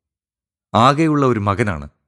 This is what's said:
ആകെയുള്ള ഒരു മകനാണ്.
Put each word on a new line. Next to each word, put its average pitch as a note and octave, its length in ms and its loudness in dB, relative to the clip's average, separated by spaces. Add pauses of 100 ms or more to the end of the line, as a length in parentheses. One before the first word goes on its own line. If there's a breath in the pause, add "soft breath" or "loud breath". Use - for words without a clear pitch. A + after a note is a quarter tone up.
(760)
ആകെയുള്ള C#3+ 520 2
ഒരു A#2+ 120 0
മകനാണ്. G2 500 -4 (200)